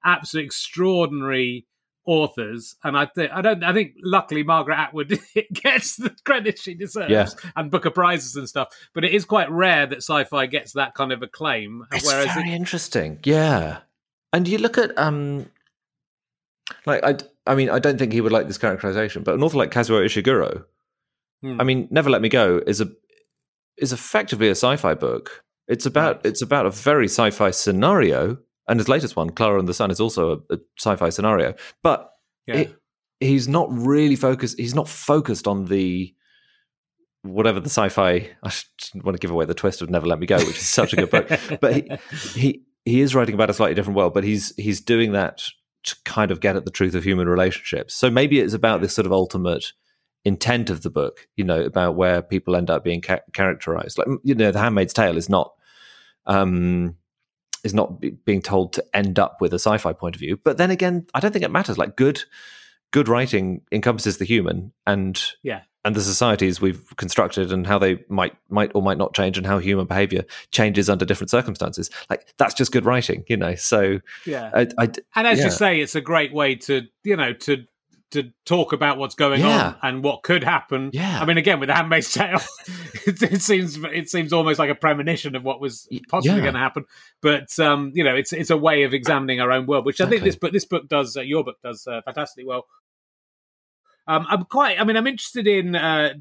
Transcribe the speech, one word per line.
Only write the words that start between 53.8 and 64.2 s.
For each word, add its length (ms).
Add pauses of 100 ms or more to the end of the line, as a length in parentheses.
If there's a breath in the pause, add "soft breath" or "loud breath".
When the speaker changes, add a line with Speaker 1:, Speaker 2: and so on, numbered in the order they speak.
Speaker 2:
Like, 80 (160)
you 140
know, 160
The 80
Handmaid's 320
Tale 240
is 120
not, 240 (720 soft breath)
um, 720 (680)
is 100
not 260
be-, 100
being 320
told 320
to 100 (100)
end 240
up 220
with 120
a 60
sci-fi 340
point 220
of 60
view. 220
But 160
then 120
again, 440
I 60
don't 120
think 120
it 60
matters. 280
Like, 180
good, 260 (720 loud breath)
good 160
writing 540 (100)
encompasses 460
the 60